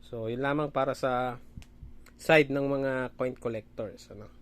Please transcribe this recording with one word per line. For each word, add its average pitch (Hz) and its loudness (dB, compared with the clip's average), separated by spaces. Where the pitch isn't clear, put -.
So, 113 -6
yun 123 -2
lamang 143 2
para 135 2
sa 123 0
side 151 8
ng 139 2
mga 139 2
coin 127 0
collectors, 110 -8
ano? 104 -14